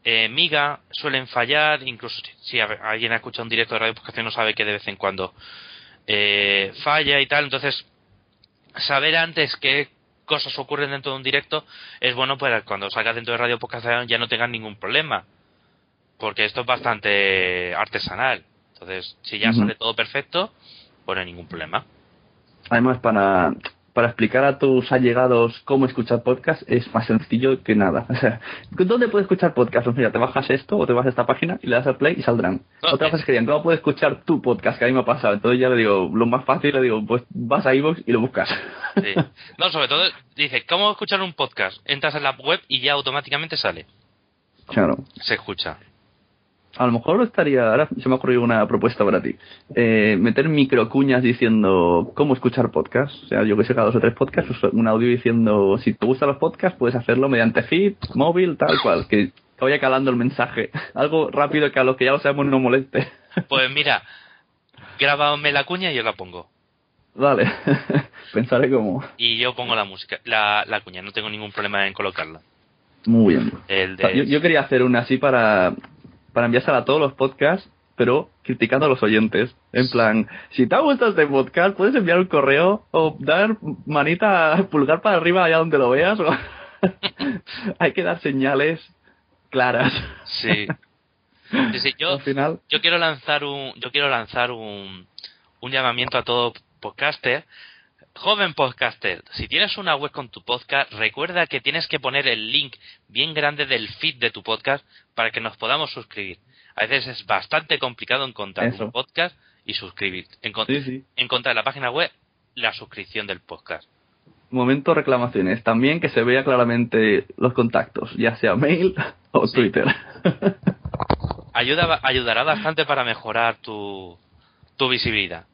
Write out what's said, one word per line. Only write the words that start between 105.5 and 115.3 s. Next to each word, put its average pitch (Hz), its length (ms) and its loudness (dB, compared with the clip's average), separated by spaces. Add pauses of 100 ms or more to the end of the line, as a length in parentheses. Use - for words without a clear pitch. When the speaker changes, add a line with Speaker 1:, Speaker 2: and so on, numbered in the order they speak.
Speaker 1:
podamos 143 360 -4
suscribir. 98 460 -14 (380)
A 110 100 0
veces 127 220 -2 (120)
es - 60 -20
bastante 151 540 -2
complicado 127 460 -4
encontrar 104 420 -6
Speaker 2:
Eso. 107 180 -6
Speaker 1:
un 113 60 -10
podcast 165 460 -6 (280)
y 104 100 -10
suscribir. 92 500 -8 (160)
Encon-, 110 240 -6
Speaker 2:
Sí, 139 160 -4
sí. 131 240 -10 (100)
Speaker 1:
encontrar 123 380 -4
en 113 40 0
la 110 60 -2
página 131 280 -6
web 156 200 -2 (440)
la 113 180 -2
suscripción 104 540 -12
del 92 120 -8
podcast. - 480 -14 (640)
Speaker 2:
Momento 131 440 0
reclamaciones. 120 720 0